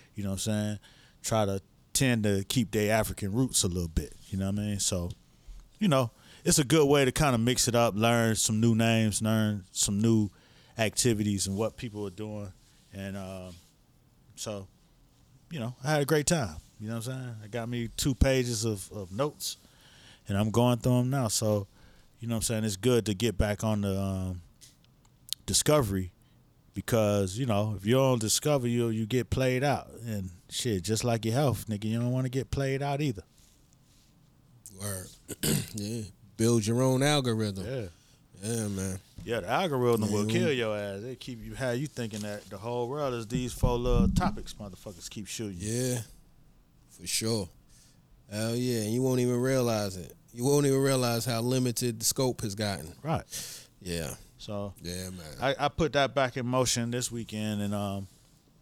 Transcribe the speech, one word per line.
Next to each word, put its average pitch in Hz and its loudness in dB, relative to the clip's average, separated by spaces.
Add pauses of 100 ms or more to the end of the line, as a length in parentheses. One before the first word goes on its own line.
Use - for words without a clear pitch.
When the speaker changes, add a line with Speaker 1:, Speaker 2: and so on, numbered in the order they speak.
(140)
Speaker 1:
you 104 -8
know 98 -2
what 95 -4
I'm 107 0
saying, 104 -2 (440)
try 110 2
to 98 0 (320)
tend 120 4
to 101 4
keep - 0
their 107 2
African 98 -2
roots 127 2
a 101 2
little 87 -2
bit, - -4 (160)
you 95 -4
know 95 -2
what 104 -2
I 104 -2
mean? 101 -2
So, 87 -2 (680)
you 214 2
know, 131 4 (320)
it's 170 2
a 151 4
good 147 6
way 143 6
to 127 2
kinda 143 4
mix 117 2
it 113 0
up, 117 4
learn 113 4
some 110 0
new 117 6
names, 113 4
learn 107 0
some 101 0
new 110 4 (480)
activities 104 2
and 98 -2
what 107 -2
people 104 -8
are 98 -8
doing. 104 -10 (440)
And, 98 -8
um, 92 -12 (840)
so, 101 -8 (840)
you - -8
know, 127 -4 (100)
I 143 -2
had 151 2
a - 2
great 151 2
time, 113 0 (220)
you 107 -8
know 113 -6
what 113 -8
I'm 131 -6
saying? 127 -10
I 104 -16
got 117 -6
me 120 -4
two 139 0
pages 123 4
of, 104 -4
of 95 -10
notes, 139 -4 (720)
and 101 0
I'm 107 2
going 120 4
through 123 4
'em 123 2
now. 131 0
So, 104 0 (540)
you 113 -8
know 117 0
what 110 0
I'm 104 -4
saying, 110 0
it's 104 -2
good 113 4
to 107 2
get 101 -2
back 104 0
on 107 2
the, 98 0
um, 92 -4 (1040)
discovery 98 2 (640)
because, 101 2
you 135 -2
know, 107 0
if 92 -6
you 117 4
don't 131 4
discover, 123 0
you, 120 2
you 113 -2
get 117 0
played 127 0
out. 135 0 (160)
And 104 -6 (200)
shit, 101 -2
just 107 -2
like 117 0
your 113 0
health, 131 0
nigga, 107 -4
you 110 0
don't 123 0
wanna 131 0
get 127 -4
played 135 -2
out 143 -2
either. 139 -2 (1600)
Speaker 2:
Word. 95 -8 (340)
<clears throat> - 0
Yeah. 110 -6 (340)
Build 113 4
your 117 2
own 131 4
algorithm. 113 0
Speaker 1:
Yeah. 120 -6 (560)
Speaker 2:
Yeah, 110 -4
man. 95 -4 (260)
Speaker 1:
Yeah, 110 -2
the 87 -8
algorithm 123 2
Speaker 2:
Yeah, 104 0
Speaker 1:
will 104 2
Speaker 2:
you 107 -2
Speaker 1:
kill 113 2
Speaker 2:
won't. 139 2
Speaker 1:
your 110 -2
ass. 101 -6
They 123 -10
keep 117 -12
you, 110 -12
have 123 -2
you 151 -4
thinking 110 -6
that 104 -8
the 101 -12
whole 120 -4
world 139 -4
is 113 -6
these 123 -4
four 123 0
little 123 4
topics 190 0
motherfuckers 95 -14
keep 101 -12
shooting 101 -8
you. 104 -6
Speaker 2:
Yeah, 123 -2 (920)
for 87 -18
sure. 110 -2 (840)
Hell 110 -4
yeah, 123 0
and 107 -2
you 123 0
won't 127 2
even 123 2
realize 117 0
it. - -12 (200)
You 120 -6
won't 143 4
even 135 4
realize 123 2
how 117 -2
limited 123 0
the - -6
scope 127 0
has 104 -4
gotten. 95 -4 (100)
Speaker 1:
Right. 147 -2 (560)
Speaker 2:
Yeah. 82 -4 (240)
Speaker 1:
So 101 -8
Speaker 2:
Yeah, 90 -8
man. 82 -14
Speaker 1:
I, 131 0
I 143 0
put 143 -2
that 135 2
back 131 0
in 123 -4
motion 123 2
this 120 -4
weekend, 107 -4
and, 101 -2
um, 98 -4 (540)